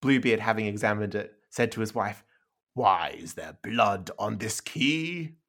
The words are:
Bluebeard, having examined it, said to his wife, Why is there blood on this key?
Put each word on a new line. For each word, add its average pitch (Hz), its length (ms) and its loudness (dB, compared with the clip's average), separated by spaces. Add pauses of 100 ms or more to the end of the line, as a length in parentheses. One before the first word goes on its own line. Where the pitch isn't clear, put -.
Bluebeard, 123 380 4
having 110 260 0
examined 104 500 0
it, - 180 -6 (160)
said 120 240 0
to 113 80 -4
his 110 120 -2
wife, 104 300 -4 (500)
Why 92 440 2
is - 160 -12
there 78 280 -12
blood 104 560 2
on 107 200 -2
this 104 240 -4
key? 160 720 -2 (160)